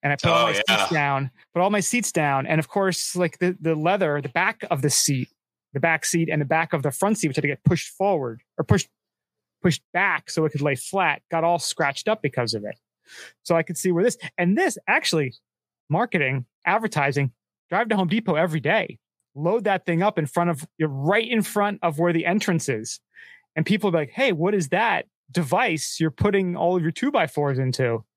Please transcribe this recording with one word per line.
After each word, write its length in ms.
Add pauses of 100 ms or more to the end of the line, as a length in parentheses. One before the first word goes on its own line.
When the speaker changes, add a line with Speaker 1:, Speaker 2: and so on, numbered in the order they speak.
Speaker 1:
And 100
I 40
put 160
all 100
Speaker 2:
Oh, 40
Speaker 1:
my 40 (180)
Speaker 2:
yeah. 100
Speaker 1:
seats 140
down, 380 (240)
put 60
all 100
my 100
seats 300
down. 380
And 100
of 100
course, 460
like, 240
the, 220
the 160
leather, 440
the 100
back 420
of 100
the 80
seat, 380 (440)
the 80
back 240
seat 280
and 80
the 60
back 260
of 100
the 80
front 280
seat, 100
which 80
had 60
to 60
get 140
pushed 280
forward 500 (180)
or 60
pushed, 240 (760)
pushed 200 (100)
back 380
so 140
it 60
could 120
lay 120
flat, 560
got 140
all 160
scratched 480
up 140
because 320
of 100
it. 120 (680)
So 140
I 60
could 140
see 160
where 100
this, 140 (220)
and 180
this 220 (100)
actually, 460 (540)
marketing, 580 (180)
advertising, 680 (360)
drive 220
to 60
Home 120
Depot 280
every 240
day, 380 (360)
load 300
that 200
thing 180
up 160
in 80
front 240
of, 160 (120)
you're 100
right 400
in 140
front 400
of 160
where 140
the 120
entrance 440
is. 320 (540)
And 120
people 240
be 80
like, 120
"Hey, 220
what 220
is 160
that 360 (240)
device 680
you're 120
putting 440
all 200
of 60
your 100
two 180
by 160
fours 320
into?" 460 (120)